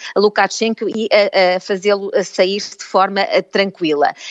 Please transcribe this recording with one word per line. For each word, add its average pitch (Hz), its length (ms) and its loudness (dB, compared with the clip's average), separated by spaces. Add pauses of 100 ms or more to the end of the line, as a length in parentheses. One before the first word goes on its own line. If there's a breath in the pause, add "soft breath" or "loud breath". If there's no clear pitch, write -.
(160 loud breath)
Lukashenko 208 760 0
e, 220 220 -4
ah, 190 440 4
ah, 185 40 -2
fazê-lo, 202 540 -2
ah, 202 100 2
sair 190 380 0
de - 220 -14
forma, 196 380 0
ah, - 200 0
tranquila. 170 720 0 (180 loud breath)